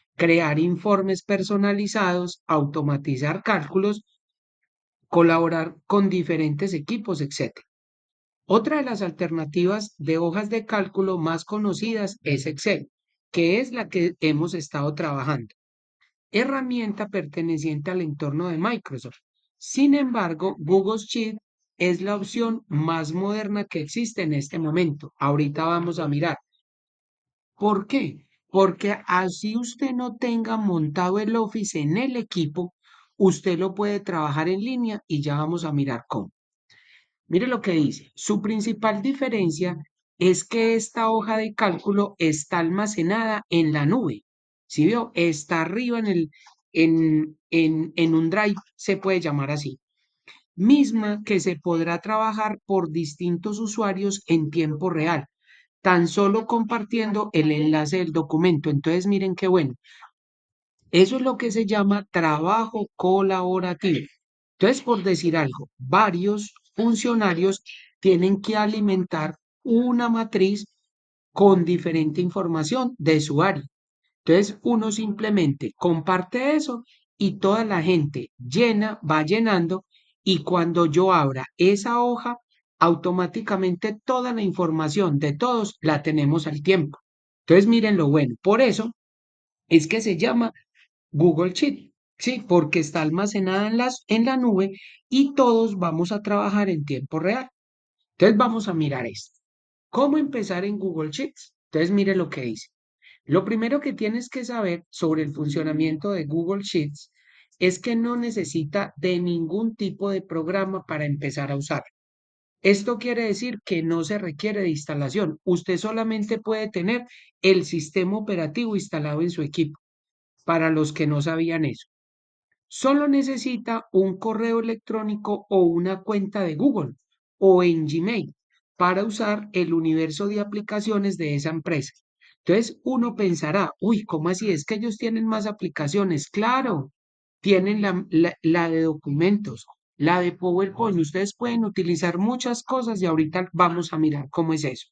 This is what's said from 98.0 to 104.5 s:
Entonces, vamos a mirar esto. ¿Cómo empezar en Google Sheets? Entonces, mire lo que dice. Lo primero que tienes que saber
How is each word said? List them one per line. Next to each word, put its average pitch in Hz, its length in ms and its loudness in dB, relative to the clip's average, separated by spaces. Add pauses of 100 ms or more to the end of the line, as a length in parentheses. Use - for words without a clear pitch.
Entonces, 214 200 6
vamos 226 300 2
a 185 60 -2
mirar 139 340 0
esto. - 320 -14 (500)
¿Cómo 285 280 4
empezar 214 480 -2
en 208 140 -4
Google 160 320 -4
Sheets? - 420 -10 (180)
Entonces, 165 200 2
mire 196 240 2
lo 170 140 0
que 139 120 -8
dice. 113 260 -8 (580)
Lo 185 200 2
primero 233 340 0
que 285 140 -4
tienes 220 360 -4
que 254 160 -8
saber 202 440 -4